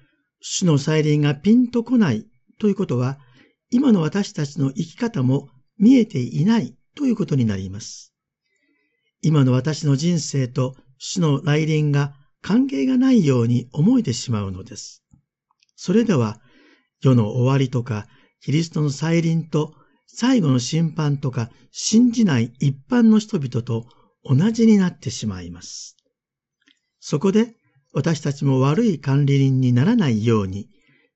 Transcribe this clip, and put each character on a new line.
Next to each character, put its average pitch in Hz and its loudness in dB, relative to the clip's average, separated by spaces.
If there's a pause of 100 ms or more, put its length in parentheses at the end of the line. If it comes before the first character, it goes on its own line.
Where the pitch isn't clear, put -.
(400)
主 - -6
の 151 4
再 156 0
臨 151 2
が 143 0
ピ 202 2
ン 247 4
と 240 -4
こ 240 0
な 180 2
い 110 -4 (320)
と 214 -2
い 202 2
う 190 -2
こ 190 -4
と 143 -4
は、 127 -4 (500)
今 254 2
の 190 4
私 196 -4
た 147 -6
ち - -16
の 139 -4
生 165 -6
き - -12
方 226 -4
も 127 -2 (280)
見 240 6
え 226 4
て - -6
い 139 -4
な 226 2
い 127 -6 (200)
と 294 -6
い 254 0
う 220 0
こ 165 -4
と 151 -2
に 127 0
な 104 -2
り 95 -10
ま 107 -12
す。 - -20 (1080)
今 151 4
の 127 2
私 131 -2
の 143 2
人 165 -2
生 135 -4
と 131 -6 (220)
主 - -8
の 151 0
来 156 0
臨 151 0
が 143 -2 (260)
関 254 0
係 269 -4
が 262 0
な 262 4
い 220 4
よ 127 2
う 117 0
に 123 -2
思 220 2
え - -2
て 123 -4
し - -8
ま 104 -2
う 98 -8
の 92 -12
で 110 -18
す。 - -20 (720)
そ - -4
れ 233 4
で 214 0
は、 110 -2 (600)
世 131 4
の 110 2
終 123 0
わ 135 2
り 135 0
と 120 -4
か、 107 -8 (340)
キ - -6
リ 160 0
ス 165 -8
ト 156 -4
の 151 0
再 165 -2
臨 165 -2
と、 156 -4 (340)
最 247 0
後 151 2
の 131 2
審 156 -2
判 147 -2
と 143 -6
か、 120 -6 (220)
信 233 2
じ 226 0
な 143 2
い 120 -4
一 139 0 (140)
般 240 2
の 220 6
人 214 -4
々 127 -6
と 117 -6 (380)
同 156 2
じ 226 2
に 214 8
な 185 2
っ 170 -10
て - -10
し - -8
ま 92 -6
い 87 -14
ま 90 -16
す。 - -20 (1040)
そ - -6
こ 196 2
で、 220 0 (380)
私 151 -2
た 143 -4
ち 147 -6
も 135 2
悪 156 2
い 175 0
管 143 0
理 139 2
人 135 2
に 123 2
な 123 4
ら 226 2
な 185 2
い 110 -2
よ 113 2
う 98 -4
に、 98 -10 (460)